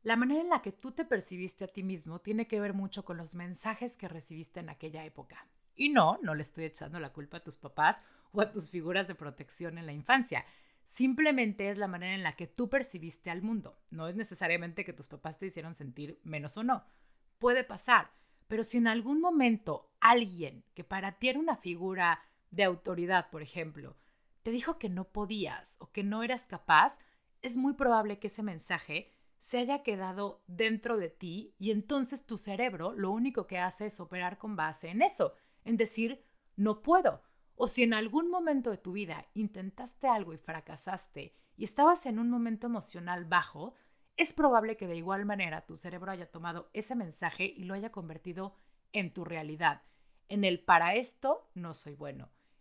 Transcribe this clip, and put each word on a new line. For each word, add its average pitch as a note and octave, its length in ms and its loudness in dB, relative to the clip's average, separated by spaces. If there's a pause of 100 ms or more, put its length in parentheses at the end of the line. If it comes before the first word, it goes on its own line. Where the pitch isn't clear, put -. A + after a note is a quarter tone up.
la A3+ 140 2
manera C4 240 2
en F4 100 0
la D4+ 120 2
que G3 100 -8
tú - 200 -14
te A#3 120 -4
percibiste F#3+ 600 -4
a F#3 40 -8
ti G3 140 -12
mismo F3 380 -8
tiene A3 260 -4
que G#3 140 -2
ver G#3 140 -2
mucho G3 300 -6
con F3 120 -8
los E3 180 -12
mensajes G#3 640 -8
que F#3+ 120 -10
recibiste D#3+ 520 -14
en E3 80 -12
aquella D#3 360 -12
época. - 440 -20 (260)
Y D4 160 0
no, G3+ 320 6
no D#3+ 120 -2
le D3+ 80 -4
estoy D#3+ 220 -8
echando D#3 340 -10
la C#3+ 140 -8
culpa D3+ 260 -14
a - 60 -20
tus D3+ 120 -14
papás D3+ 400 2 (360)
o G3+ 80 2
a G#3 100 2
tus F#3 200 -6
figuras F3+ 360 -2
de F#3 80 -10
protección D#3 640 -12
en E3+ 80 -12
la D3+ 60 -10
infancia. D3 520 2 (400)
Simplemente B3+ 880 2
es G3+ 80 -2
la G3+ 100 0
manera F3+ 260 -4
en F#3+ 80 -2
la D#3+ 120 -2
que F3 120 -10
tú A#3+ 220 -4
percibiste E3+ 640 -4
al F3 120 -6
mundo. G#3+ 360 -4 (120)
No D#3+ 180 -8
es F3+ 80 -6
necesariamente F3 680 -2
que F3 80 -10
tus D3+ 140 -16
papás D#3 320 -12
te F#3+ 80 -8
hicieron E3 280 -10
sentir D3 500 -12
menos D3+ 320 -8
o A3 80 -4
no. B3 200 0 (540)
Puede B3 260 4
pasar. A3 460 4 (380)
Pero A3 160 -2
si A#3+ 140 4
en A#3 100 6
algún A#3 320 2
momento B3 800 2
alguien F3+ 640 4 (100)
que F3 100 -14
para F#3+ 340 -6
ti B3 100 0
era C4 100 0
una D#4 180 0
figura F3+ 680 0 (280)
de G3 140 2
autoridad, F3 680 0
por D3+ 120 -12
ejemplo, D3+ 540 -12 (460)
te A3+ 80 -4
dijo B3 280 -2
que A3 100 -4
no F#3 160 -2
podías G3+ 720 -6
o - 140 -20
que G#3 100 -6
no G#3 200 -2
eras B3 240 -4
capaz, E3+ 520 6 (440)
es A#3+ 140 -4
muy C4 180 2
probable A3 440 4
que G#3 100 -6
ese G#3+ 140 -8
mensaje E3+ 680 -6 (260)
se - 200 -2
haya C#4 240 0
quedado G3 640 -4
dentro A3 500 0
de F3 140 -2
ti F3+ 480 -10
y G3 120 -2
entonces B3 560 0
tu G#3 120 -6
cerebro G3 560 -4
lo G3 160 -2
único A#3 360 -2
que F#3 120 -6
hace F3+ 280 -4
es G#3 140 -8
operar F3+ 380 -6
con G#3+ 180 -8
base D#3+ 320 -4
en G3+ 140 0
eso, A3+ 320 4 (300)
en A3+ 120 0
decir, - 480 0 (320)
"No G#3+ 260 2
puedo". E4+ 400 4 (320)
O B3 120 0
si B3 160 6
en A#3 100 6
algún A3+ 380 0
momento D4+ 400 0
de F#3+ 80 -4
tu F3+ 140 -10
vida F3+ 420 -6
intentaste G#3+ 760 -4
algo G3 240 2
y D#3+ 60 -12
fracasaste D#3 960 -8 (220)
y - 80 -6
estabas D4+ 420 6
en A3+ 120 -2
un A#3 120 2
momento A#3 380 -2
emocional F3 580 -6
bajo, E3+ 480 0 (420)
es D#4+ 160 4
probable A3+ 440 6
que G3+ 120 -8
de E3+ 80 -4
igual F#3+ 300 -2
manera F3 400 -4
tu D#3+ 100 -12
cerebro F3+ 340 -10
haya F3 200 -10
tomado E3+ 420 -10
ese G#3+ 240 -6
mensaje F3+ 480 -4
y G3 200 -6
lo F#3 100 -6
haya G#3 180 -8
convertido F3+ 640 -10 (360)
en F#3+ 200 -2
tu F3 120 -8
realidad, D#3 580 0 (460)
en G3+ 160 2
el F3 200 2
"para F3 300 8
esto C4 600 0
no E3+ 200 -10
soy D3 200 -12
bueno", C#3 360 -12 (300)